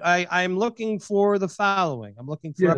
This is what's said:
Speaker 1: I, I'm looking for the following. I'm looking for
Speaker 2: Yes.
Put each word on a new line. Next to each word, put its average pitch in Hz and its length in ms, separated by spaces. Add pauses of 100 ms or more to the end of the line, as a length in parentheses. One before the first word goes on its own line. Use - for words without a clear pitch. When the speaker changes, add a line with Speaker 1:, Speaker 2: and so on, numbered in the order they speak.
Speaker 1:
I, 175 260
I'm 180 280
looking 220 420
for 202 400
the 190 80
following. 160 720
I'm 127 100
looking 156 260
for 185 100
Speaker 2:
Yes. 170 140